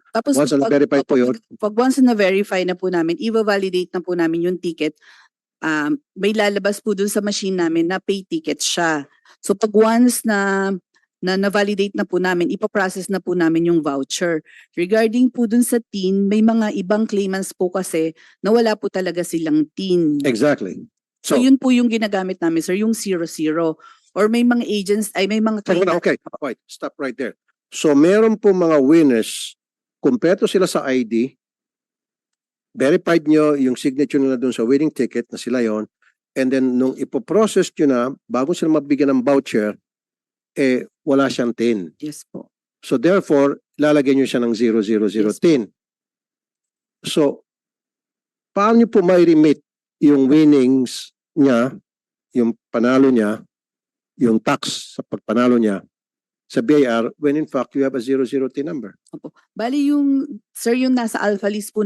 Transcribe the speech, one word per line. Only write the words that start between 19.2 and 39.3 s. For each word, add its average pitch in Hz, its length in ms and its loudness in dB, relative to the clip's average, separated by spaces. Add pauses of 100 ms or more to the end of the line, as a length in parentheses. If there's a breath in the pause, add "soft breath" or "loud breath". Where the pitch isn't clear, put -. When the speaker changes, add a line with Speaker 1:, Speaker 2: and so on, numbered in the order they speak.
Speaker 1:
silang 156 560 -2
tin. 175 480 0
Speaker 2:
Exactly. 120 560 -2 (400)
Speaker 1:
So, - 160 0
Speaker 2:
So, 247 80 4
Speaker 1:
yun 262 160 4
po 262 80 0
yung 240 240 2
ginagamit 202 480 -4
namin, 165 240 -2
sir, 180 80 -2
yung 214 240 0
zero 170 320 -4
zero. 160 480 -4 (400 soft breath)
Or 208 100 2
may 233 140 2
mga 240 240 2
agents, 208 480 -4
ay, 196 160 -2
may 220 100 -2
mga 220 220 -2
Speaker 2:
So, 185 160 -2
Speaker 1:
claimants. 175 240 0
Speaker 2:
okay, 156 140 0 (260)
wait, 127 240 -8
stop - 320 -14
right 131 180 -8
there. 123 220 -10 (320)
So, - 240 0
meron 202 480 6
po 202 100 4
mga 165 300 4
winners, 135 760 2 (460)
kumpleto 170 480 2
sila 185 160 2
sa 160 240 -2
I 131 160 0
D, 113 320 -4 (1400)
verified 165 540 0
nyo 151 260 4
yung 127 240 0
signature 143 400 -2
nila 135 220 0
dun 123 160 -2
sa 117 100 -2
winning 139 240 2
ticket 120 400 -4
na 113 80 -14
sila 123 240 -4
yon, 107 240 -2 (540)
and 131 160 0
then 127 240 0
nung 131 160 0
ipoprocess 175 800 0
nyo 160 100 0
na, 131 140 2 (260)
bago 135 300 -2
sila 156 240 0
mabigyan 143 320 0
ng 131 100 2
voucher, 117 540 0 (800)